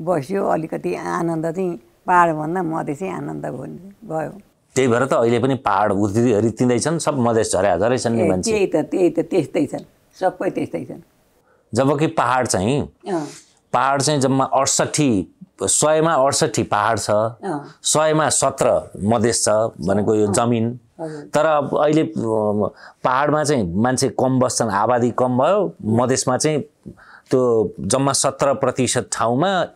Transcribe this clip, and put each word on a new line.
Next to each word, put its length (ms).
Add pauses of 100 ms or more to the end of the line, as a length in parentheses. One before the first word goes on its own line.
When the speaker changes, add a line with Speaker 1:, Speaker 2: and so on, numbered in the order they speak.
Speaker 1:
बस्यो, 460
अलिकति 480
आनन्द 560
चाहिँ 300 (260)
पहाडभन्दा 560
मधेसै 460
आनन्द 380
भयो, 180 (440)
भयो। 220 (440)
Speaker 2:
त्यही 140
भएर 180
त 60
अहिले 260
पनि 160
पहाड 380
उति-, 480
रित्तिँदै 380
छन्, 200
सब 200
मधेस 340
झर्या 260
झरै 200
छन् 180
नि 60
Speaker 1:
ए, 60
Speaker 2:
मान्छे। 220
Speaker 1:
त्यही 160
त, 100
त्यही 340
त, 100
त्यस्तै 460
छन्, 180 (360)
सबै 300
त्यस्तै 340
छन्। 160 (760)
Speaker 2:
जबकि 320
पहाड 400
चाहिँ, 360
Speaker 1:
अँ। 440 (460)
Speaker 2:
पहाड 300
चाहिँ 180
जम्मा 240
अडसट्ठी, 840 (340)
सयमा 500
अडसट्ठी 500
पहाड 360
छ, 120
Speaker 1:
अँ। 540 (180)
Speaker 2:
सयमा 460
सत्र 600 (140)
मधेस 400
छ 40 (380)
भनेको 280
यो 120
Speaker 1:
अँ। 60
Speaker 2:
जमिन। 480 (200)
Speaker 1:
हजुर। 340
Speaker 2:
तर 120
अब 300
अहिले, 260
अम, 680 (340)
पहाडमा 400
चाहिँ 300
मान्छे 340
कम 320
बस्छन्, 300
आबादी 400
कम 280
भयो, 360 (100)
मधेसमा 520
चाहिँ 240 (720)
त्यो 500
जम्मा 320
सत्र 420
प्रतिशत 580
ठाउँमा 640